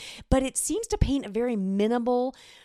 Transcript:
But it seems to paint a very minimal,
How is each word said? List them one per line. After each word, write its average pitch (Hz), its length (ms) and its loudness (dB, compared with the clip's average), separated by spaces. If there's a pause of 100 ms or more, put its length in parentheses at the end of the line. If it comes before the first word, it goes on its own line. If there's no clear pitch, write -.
(300)
But 262 140 4
it 262 120 -4
seems 427 320 -4
to 415 120 -2
paint 269 260 4
a 202 40 -8
very 240 260 -2
minimal, 233 800 0 (300)